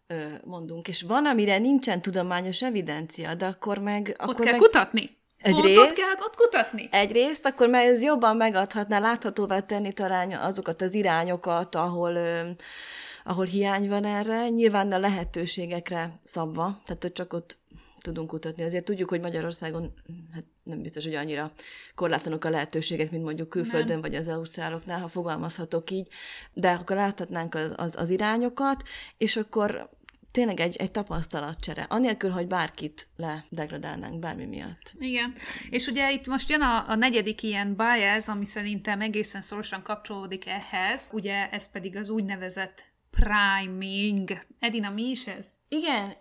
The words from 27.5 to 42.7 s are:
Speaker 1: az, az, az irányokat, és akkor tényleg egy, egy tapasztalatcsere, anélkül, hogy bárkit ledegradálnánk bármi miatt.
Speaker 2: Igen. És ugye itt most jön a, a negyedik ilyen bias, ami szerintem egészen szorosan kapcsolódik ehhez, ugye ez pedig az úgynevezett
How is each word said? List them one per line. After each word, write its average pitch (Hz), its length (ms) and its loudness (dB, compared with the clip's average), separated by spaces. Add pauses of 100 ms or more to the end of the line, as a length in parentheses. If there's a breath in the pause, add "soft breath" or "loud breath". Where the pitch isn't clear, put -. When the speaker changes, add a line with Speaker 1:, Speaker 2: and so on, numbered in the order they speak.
Speaker 1:
az, 160 220 -2
az, 165 200 -4
az 170 140 -2
irányokat, 240 720 0 (340 loud breath)
és 220 200 0
akkor 214 540 -2 (440)
tényleg 220 260 2
egy, 170 160 0
egy 160 140 -2
tapasztalatcsere, 160 1000 -4
anélkül, 220 420 2
hogy 180 160 -2
bárkit 165 680 -4
ledegradálnánk 156 1040 -8
bármi 165 260 -8
miatt. - 540 -14
Speaker 2:
Igen. 247 360 -4 (360 loud breath)
És 254 160 -2
ugye 277 260 0
itt 269 140 -4
most 262 240 -2
jön 302 100 4
a, 240 280 2
a 220 60 0
negyedik 220 480 2
ilyen 202 340 -2
bias, 220 520 4
ami 202 180 -4
szerintem 208 540 -4
egészen 214 420 -4
szorosan 202 400 -8
kapcsolódik 196 640 -8
ehhez, 196 640 -4
ugye 196 380 -2
ez 202 200 -10
pedig 180 260 -10
az 202 120 -8
úgynevezett 190 760 -6 (280)